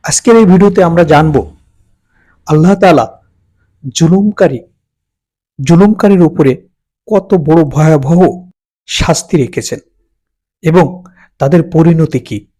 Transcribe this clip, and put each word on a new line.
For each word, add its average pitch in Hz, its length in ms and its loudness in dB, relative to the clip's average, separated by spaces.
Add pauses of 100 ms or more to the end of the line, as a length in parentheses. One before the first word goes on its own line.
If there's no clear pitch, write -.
আজকের - 340 0
এই 226 80 4
ভিডিওতে 190 380 2
আমরা 170 220 0
জানব 151 320 0 (1080)
আল্লাহ 160 280 2
তাআলা 170 480 0 (680)
জুলুমকারী, 175 680 -2 (1000)
জুলুমকারীর 190 640 2
উপরে 151 460 -2 (380)
কত 196 280 -2
বড় 160 300 0
ভয়াবহ 156 560 0 (680)
শাস্তি - 500 -4
রেখেছেন 123 440 -6 (840)
এবং 160 420 -2 (340)
তাদের 165 320 -2
পরিণতি 160 500 0
কি। - 260 -14 (140)